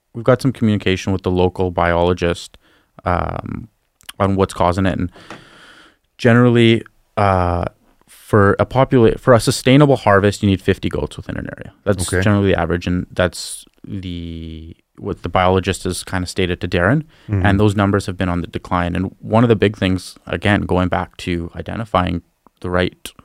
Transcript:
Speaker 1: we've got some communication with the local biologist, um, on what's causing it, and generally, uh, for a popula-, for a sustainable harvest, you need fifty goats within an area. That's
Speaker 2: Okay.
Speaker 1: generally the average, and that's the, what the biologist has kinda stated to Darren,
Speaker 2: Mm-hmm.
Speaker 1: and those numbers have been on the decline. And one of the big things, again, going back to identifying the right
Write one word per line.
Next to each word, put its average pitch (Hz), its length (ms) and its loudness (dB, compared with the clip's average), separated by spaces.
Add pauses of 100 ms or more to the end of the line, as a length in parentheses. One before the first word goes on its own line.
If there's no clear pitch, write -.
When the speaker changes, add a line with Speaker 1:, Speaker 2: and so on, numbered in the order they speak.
(140)
Speaker 1:
we've 117 100 -12
got 123 180 2
some 127 120 0
communication 101 600 0
with 92 100 -4
the 92 80 -2
local 90 380 0
biologist, 87 880 -2 (480)
um, 85 600 -6 (520)
on 98 160 0
what's 95 180 0
causing 92 320 0
it, 90 120 -2
and 90 140 -4 (1040)
generally, 117 680 4 (340)
uh, 90 480 2 (420)
for - 520 2
a 117 60 2
popula-, 127 540 2
for 131 140 4
a 110 60 6
sustainable 135 580 4
harvest, 101 460 2
you 104 60 2
need 95 120 0
fifty - 260 -2
goats - 300 -6
within - 180 -12
an - 220 -10
area. - 160 -20 (100)
That's 95 240 -2
Speaker 2:
Okay. 92 160 0
Speaker 1:
generally 101 280 2
the 85 80 0
average, 85 260 -2
and 90 260 -2
that's - 540 -4 (180)
the, 82 920 -12 (240)
what 98 240 -8
the 85 60 -8
biologist 92 560 2
has 92 180 -6
kinda 90 240 -6
stated 90 340 -4
to 95 60 -6
Darren, 101 380 0 (220)
Speaker 2:
Mm-hmm. 98 180 -2
Speaker 1:
and 101 140 2
those 107 160 2
numbers 101 300 0
have 92 120 -8
been 90 120 -2
on 87 120 -2
the 82 60 -6
decline. 87 480 -4
And 92 240 -6
one 107 240 0
of 123 60 4
the 113 60 4
big 104 220 0
things, 92 380 -4 (120)
again, 95 340 0
going 90 280 0
back 92 280 -4
to 85 380 -6
identifying 90 680 -2 (380)
the 92 100 -10
right 90 420 -4 (140)